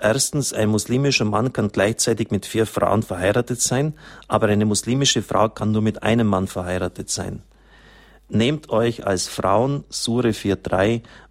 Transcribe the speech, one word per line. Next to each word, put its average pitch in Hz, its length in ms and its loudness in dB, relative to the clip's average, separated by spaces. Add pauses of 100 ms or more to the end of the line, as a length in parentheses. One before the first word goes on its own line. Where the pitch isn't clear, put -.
Erstens, 127 500 0
ein 110 180 0
muslimischer 127 540 0
Mann 110 300 0
kann 104 160 -2
gleichzeitig 110 640 0
mit 101 140 -2
vier 110 200 0
Frauen 101 380 0
verheiratet 104 580 -2
sein, 147 320 0 (340)
aber 110 200 2
eine 104 180 4
muslimische 117 560 0
Frau 104 280 0
kann 107 220 -2
nur 107 120 0
mit 107 180 -2
einem 113 260 2
Mann 95 200 2
verheiratet 90 640 -6
sein. 95 340 -6 (840)
„Nehmt 127 420 0
euch 117 360 0
als 95 220 0
Frauen“, 123 640 0
Sure 117 440 0
vier 98 220 0
drei, 104 480 0 (280)